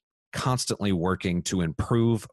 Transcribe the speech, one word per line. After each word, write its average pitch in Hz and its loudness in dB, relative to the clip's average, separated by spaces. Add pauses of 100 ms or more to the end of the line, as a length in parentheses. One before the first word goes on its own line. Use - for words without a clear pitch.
(340)
constantly 123 0
working 90 0
to 92 0
improve 117 0